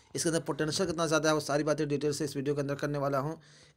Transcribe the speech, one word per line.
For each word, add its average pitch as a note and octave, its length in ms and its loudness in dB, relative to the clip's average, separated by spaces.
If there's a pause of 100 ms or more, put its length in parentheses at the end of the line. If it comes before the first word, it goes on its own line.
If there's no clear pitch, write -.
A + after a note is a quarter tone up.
(140)
इसके C#3 140 0
अंदर D#3+ 140 2
पोटेंशियल D#3 460 0
कितना E3 180 0
ज़्यादा D#3 220 4
है, D#3 60 4
वो D3+ 80 2
सारी D3 220 0
बातें D3+ 240 2
डिटेल D3 240 0
से D3+ 120 -2
इस C#3+ 120 -4
वीडियो C#3+ 180 -2
के C#3+ 60 -2
अंदर C#3 160 -2
करने C#3+ 220 -4
वाला C#3 220 0
हूं। D#3 140 -4 (420)